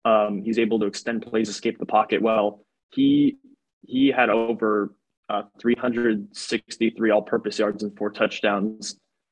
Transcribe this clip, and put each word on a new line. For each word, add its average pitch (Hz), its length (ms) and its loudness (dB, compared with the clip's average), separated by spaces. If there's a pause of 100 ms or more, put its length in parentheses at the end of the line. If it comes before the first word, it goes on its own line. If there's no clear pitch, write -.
Um, 104 400 2
he's 110 160 -2
able 110 220 2
to 104 40 0
extend 110 360 -6
plays, 113 260 -2
escape 113 320 -6
the 104 60 -8
pocket 107 360 2
well. 107 440 0 (240)
He, 139 480 2 (460)
he 135 260 2
had 120 200 2
over, 107 680 0 (340)
uh, 104 140 -4 (140)
three 120 180 0
hundred 117 600 -2
sixty-three 113 760 -2
all-purpose 107 460 0
yards 104 260 -2
and 104 140 -8
four 104 120 -4
touchdowns. 107 880 -2 (340)